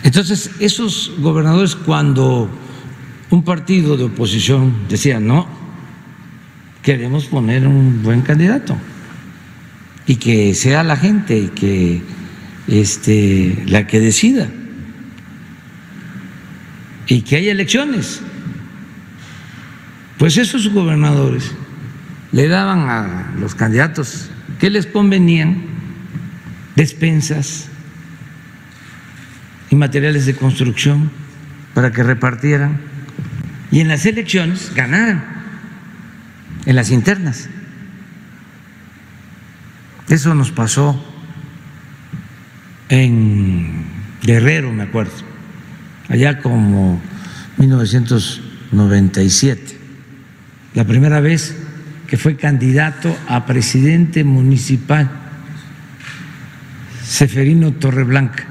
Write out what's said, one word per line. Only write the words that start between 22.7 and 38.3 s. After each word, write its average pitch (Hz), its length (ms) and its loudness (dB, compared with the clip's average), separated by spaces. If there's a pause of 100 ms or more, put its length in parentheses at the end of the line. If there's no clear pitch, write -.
a 92 500 -4
los 101 160 -6
candidatos 135 720 -2 (300)
que 185 100 4
les 202 160 0
convenían 180 800 2 (1120)
despensas 156 960 0 (2000)
y 139 40 6
materiales 143 520 2
de 135 80 2
construcción 139 720 2 (640)
para 127 180 2
que 120 120 0
repartieran 139 760 0 (920)
y 143 80 4
en 165 80 2
las 156 180 0
elecciones 185 720 -2
ganaran, 160 500 0 (1400)
en 131 100 4
las 117 160 2
internas. 156 580 0 (2500)